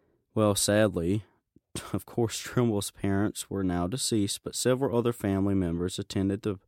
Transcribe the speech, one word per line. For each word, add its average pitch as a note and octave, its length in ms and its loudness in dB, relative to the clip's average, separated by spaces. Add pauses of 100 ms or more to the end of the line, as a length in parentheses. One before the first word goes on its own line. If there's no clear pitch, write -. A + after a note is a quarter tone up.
(340)
Well, G#2+ 200 4
sadly, G2+ 720 2 (340)
<laughs> - 360 -10
of G2+ 120 -6
course, - 320 -2
Trimble's A2 540 0
parents G2+ 580 -2
were G2 140 -4
now F2 240 0
deceased, G#2+ 560 -2
but - 100 -8
several B2+ 440 0
other A#2 160 2
family G2 420 0
members F2 420 -2
attended G2 440 -2
the G2 260 -4